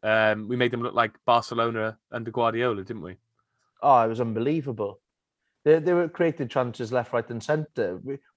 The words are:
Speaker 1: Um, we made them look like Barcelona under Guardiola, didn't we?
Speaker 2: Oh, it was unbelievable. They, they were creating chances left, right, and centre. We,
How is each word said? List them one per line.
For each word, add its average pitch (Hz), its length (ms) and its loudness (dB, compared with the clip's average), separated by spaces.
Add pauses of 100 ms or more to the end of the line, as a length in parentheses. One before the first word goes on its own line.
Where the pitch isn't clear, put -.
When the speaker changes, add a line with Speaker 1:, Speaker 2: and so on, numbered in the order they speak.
Speaker 1:
Um, 107 460 2
we 123 80 -4
made 123 160 2
them 120 100 -4
look 120 140 -6
like 113 160 2 (160)
Barcelona 117 720 0 (120)
under 117 200 -8
Guardiola, 117 520 0
didn't 104 200 -12
we? 92 140 -14 (640)
Speaker 2:
Oh, 131 180 6
it 113 60 2
was 113 140 -2
unbelievable. 113 800 -4 (640)
They, 156 140 6
they 165 160 2
were 175 160 2
creating 160 380 0
chances 120 440 -2
left, 123 220 -2
right, 117 160 0
and 117 140 -8
centre. 120 600 -2
We, 139 140 -10 (200)